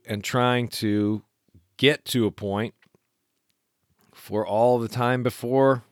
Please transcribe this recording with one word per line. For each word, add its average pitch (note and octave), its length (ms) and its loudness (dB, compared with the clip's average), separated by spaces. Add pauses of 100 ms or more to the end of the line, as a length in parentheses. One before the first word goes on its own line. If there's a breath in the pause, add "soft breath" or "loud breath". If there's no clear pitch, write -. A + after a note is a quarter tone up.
and G#2 180 -8
trying B2 460 0
to G#2 540 -2 (560)
get C#3+ 260 2
to A#2 220 0
a G2 40 0
point G#2 440 -6 (1400)
for G#2 340 -6
all A#2+ 320 4
the A2+ 100 -4
time B2 340 -2
before B2+ 680 2